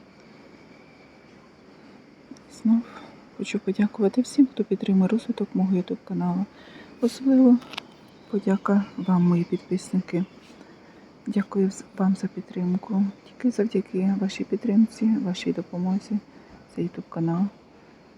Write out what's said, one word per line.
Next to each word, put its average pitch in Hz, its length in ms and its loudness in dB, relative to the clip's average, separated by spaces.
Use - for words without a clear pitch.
Знов 233 200 4
хочу 208 220 -6
подякувати 208 640 0
всім, 262 260 2
хто - 160 -4
підтримує 190 440 2
розвиток 220 460 -2
мого 190 220 0
YouTube - 300 -4
каналу. 180 400 -2
Особливо 254 560 6
подяка 196 560 0
вам, 180 260 2
мої 175 200 2
підписники. 180 800 -4
Дякую 196 400 0
вз-, - 160 -6
вам 190 180 2
за 190 120 -8
підтримку. 185 800 -4
Тільки - 260 -4
завдяки 196 720 -2
вашій 196 220 -4
підтримці, 220 640 0
вашій 180 280 -4
допомозі 185 680 -4
цей 170 100 -4
YouTube - 240 -10
канал 170 340 -2